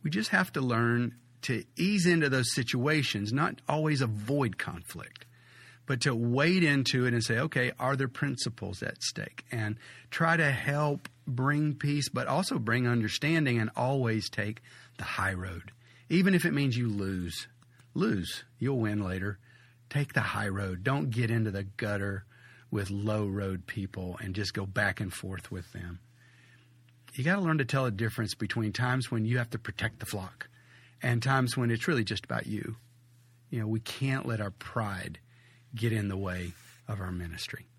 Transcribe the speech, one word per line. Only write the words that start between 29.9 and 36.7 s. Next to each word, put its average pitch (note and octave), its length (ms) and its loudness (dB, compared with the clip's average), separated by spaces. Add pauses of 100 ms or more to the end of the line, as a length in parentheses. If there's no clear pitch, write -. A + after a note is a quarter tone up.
the A2 60 -8
flock - 420 -8 (540)
and A#2+ 200 2
times C3 360 2
when A#2+ 140 2
it's A#2 180 0
really A#2+ 160 2
just G#2 180 -4
about - 240 -4
you. G#2+ 300 -6 (720)
You A#2+ 100 -4
know, A2 80 -2
we A2 140 0
can't C3+ 440 -2
let A2+ 140 -2
our G2+ 120 -4
pride F#2+ 680 -6 (560)
get A2+ 160 0
in G#2 160 0
the F#2+ 80 -2
way F2+ 380 -4 (340)